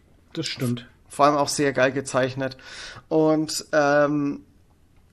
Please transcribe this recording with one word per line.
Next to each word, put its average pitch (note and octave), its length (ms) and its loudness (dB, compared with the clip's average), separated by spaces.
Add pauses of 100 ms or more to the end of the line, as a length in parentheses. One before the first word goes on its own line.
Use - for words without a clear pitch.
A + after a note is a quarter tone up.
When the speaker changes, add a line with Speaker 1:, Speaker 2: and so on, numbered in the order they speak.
(340)
Speaker 1:
das D#3+ 120 -6
stimmt. A#2+ 400 -6 (220)
Speaker 2:
Vor - 160 0
allem D3 120 6
auch C#3+ 120 0
sehr C#3+ 240 0
geil C3 180 2
gezeichnet. C3 680 -4 (500)
Und, D#3 640 2
ähm, D3 720 2 (680)